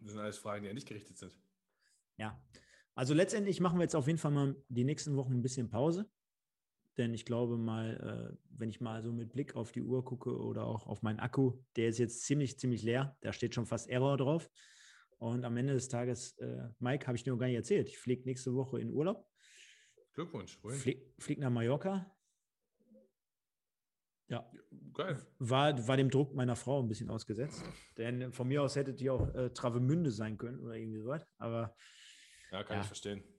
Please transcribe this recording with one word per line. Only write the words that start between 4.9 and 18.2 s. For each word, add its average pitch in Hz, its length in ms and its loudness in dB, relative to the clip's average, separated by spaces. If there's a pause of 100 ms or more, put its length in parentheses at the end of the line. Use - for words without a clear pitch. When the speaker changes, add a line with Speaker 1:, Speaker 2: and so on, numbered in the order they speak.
Speaker 2:
Wochen 131 160 0
ein 123 100 2
bisschen 127 280 -2
Pause. 165 400 2 (880)
Denn 117 160 2
ich 110 100 -6
glaube 120 320 2
mal, 113 800 -4
äh, - 20 -16 (140)
wenn 113 180 -6
ich 107 140 -8
mal 113 200 -4
so 117 120 -4
mit 117 180 -6
Blick 139 240 -4
auf 113 160 -4
die 123 80 -4
Uhr 123 240 0
gucke 123 320 -6
oder 113 280 -4
auch 113 220 -4
auf 107 140 -4
meinen 107 200 0
Akku, 123 420 2 (140)
der 117 120 4
ist 110 80 0
jetzt - 280 0
ziemlich, 143 340 2
ziemlich 120 240 2
leer. 127 400 2
Da 110 100 -2
steht - 220 -2
schon 120 100 0
fast 113 240 -4
Error 131 300 4
drauf. 147 320 2 (720)
Und 120 220 0
am 117 120 -2
Ende 135 180 2
des 127 140 0
Tages, 123 500 -2
äh, 123 300 -6 (120)
Mike, 131 260 0
hab 127 80 0
ich 117 80 -2
dir 135 80 -2
noch 123 80 2
gar 123 80 0
nicht 127 80 2
erzählt, 123 340 2
ich - 80 -16
flieg 127 300 -2